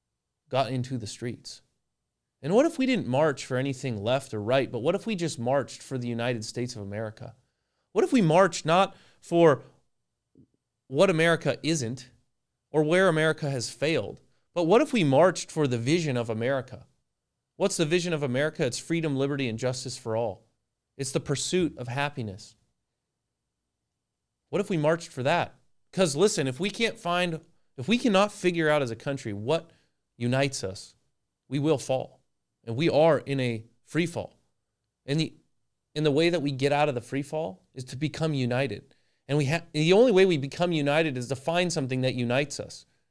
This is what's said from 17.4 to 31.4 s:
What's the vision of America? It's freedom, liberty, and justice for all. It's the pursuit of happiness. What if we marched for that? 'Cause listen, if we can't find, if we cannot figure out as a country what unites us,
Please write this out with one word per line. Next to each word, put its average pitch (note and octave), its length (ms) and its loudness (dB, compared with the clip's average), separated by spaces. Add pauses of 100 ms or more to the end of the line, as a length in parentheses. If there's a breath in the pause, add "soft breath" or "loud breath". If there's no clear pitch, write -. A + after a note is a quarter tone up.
What's G3 220 -2
the E3+ 80 2
vision F3 260 0
of D3+ 120 -2
America? C#3+ 420 -2
It's A#2+ 120 -2
freedom, D#3+ 380 -2
liberty, C#3 320 -2
and A2+ 100 -4
justice B2+ 400 -6
for A2 200 -4
all. A2 280 -4 (520)
It's C3+ 160 -8
the - 80 0
pursuit D#3+ 560 -2
of B2 100 -10
happiness. A#2+ 680 -8 (1900)
What D#3+ 100 -2
if G3 100 -4
we F#3 80 0
marched D#3+ 360 0
for B2+ 100 -8
that? D3+ 320 0 (380)
'Cause F3 220 0
listen, E3 320 2
if C3 120 -6
we G3+ 100 -2
can't A3+ 300 -4
find, F3 400 -2 (380)
if B2+ 100 -8
we A3+ 100 4
cannot G#3 360 2
figure E3+ 340 0
out D3+ 140 4
as A#2+ 100 -2
a A2 60 -8
country C3+ 340 -8
what A2+ 400 -4 (460 soft breath)
unites C3 440 0
us, - 340 -10 (520)